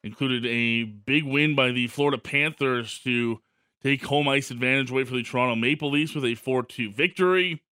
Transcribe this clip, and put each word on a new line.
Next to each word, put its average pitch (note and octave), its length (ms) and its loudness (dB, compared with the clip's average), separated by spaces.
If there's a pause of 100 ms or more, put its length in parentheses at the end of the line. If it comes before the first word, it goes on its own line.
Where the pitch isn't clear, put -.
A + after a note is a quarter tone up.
Included A#2+ 440 -2
a A#2 380 0
big A2+ 420 -2
win C#3+ 300 2
by B2+ 160 4
the B2 160 -2
Florida C#3+ 300 0
Panthers C3+ 840 -2
to A#2 420 0 (420)
take C3+ 220 0
home C#3+ 240 2
ice C#3 200 0
advantage B2+ 400 0
away C3 140 0
from B2+ 140 -6
the A#2+ 60 -4
Toronto B2 320 0
Maple C#3 360 0
Leafs D3+ 240 0
with D3 80 -2
a A#2 120 0
four B2+ 280 -2
two A#2 260 -8
victory. F3+ 720 0 (100)